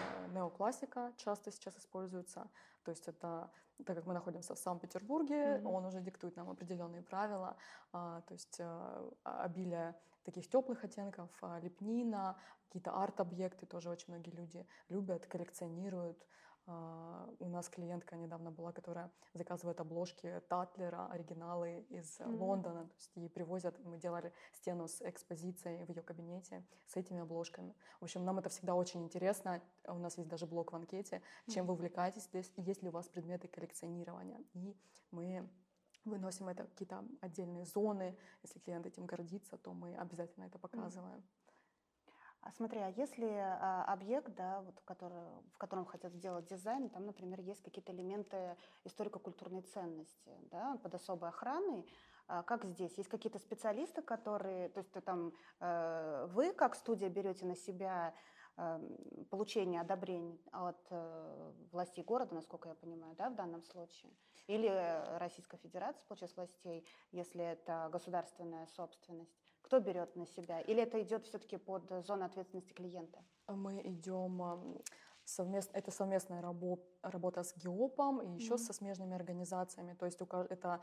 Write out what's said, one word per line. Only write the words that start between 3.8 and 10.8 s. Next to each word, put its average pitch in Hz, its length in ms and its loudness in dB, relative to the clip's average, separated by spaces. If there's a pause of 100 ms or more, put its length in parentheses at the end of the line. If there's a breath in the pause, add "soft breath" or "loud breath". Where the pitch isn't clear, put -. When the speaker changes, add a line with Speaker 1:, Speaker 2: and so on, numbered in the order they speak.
Speaker 1:
так 180 100 2
как 170 100 -2
мы 185 80 2
находимся 175 400 -2
в - 40 -6
Санкт-Петербурге, 277 1000 4
Speaker 2:
Мгм. 208 40 0
Speaker 1:
он 185 220 4
уже 185 140 0
диктует 180 360 -4
нам 175 140 -6
определенные 175 520 -4
правила. 196 540 0 (360 loud breath)
А, 175 300 -4
то - 120 -14
есть, - 260 -12
э, 170 500 -4 (140)
обилие 170 680 0 (300 loud breath)
таких 180 240 -6
теплых 254 360 4